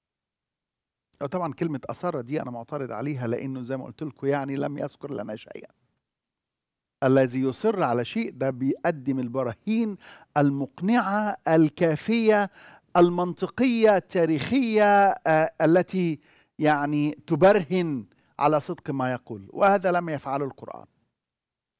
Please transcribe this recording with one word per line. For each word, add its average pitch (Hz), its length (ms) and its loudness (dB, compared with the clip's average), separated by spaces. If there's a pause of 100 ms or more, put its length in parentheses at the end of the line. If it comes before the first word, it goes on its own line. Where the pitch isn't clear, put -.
(1200)
أو 151 40 -4
طبعًا 165 260 -6
كلمة 156 320 -4
أصر 156 360 -6
دي 131 220 -6
أنا 131 80 -10
معترض 123 420 -10
عليها، 123 340 -6
لأنه 131 360 -6
زي 131 140 -8
ما 131 80 -10
قلت - 180 -14
لكم 143 240 -10
يعني 139 300 -2
لم 143 220 -6
يذكر 143 340 -10
لنا 110 240 -10
شيئًا. - 380 -18 (1300)
الذي 131 360 4
يصر 180 420 -2
على 120 220 0
شيء - 260 -6
ده 135 200 -4
بيقدم 135 680 -2
البراهين 135 800 -4 (400)
المقنعة 190 1000 0 (120)
الكافية 185 1000 2 (460)
المنطقية 185 1000 4
التاريخية، 202 1120 2
آه، 160 500 2
التي 170 600 2 (380)
يعني 147 520 2
تبرهن 165 960 2 (320)
على 147 220 2
صدق - 300 -10
ما 127 220 -2
يقول، 104 380 -10
وهذا 190 420 2
لم 175 160 -2
يفعله 139 360 -6
القرآن - 420 -14 (920)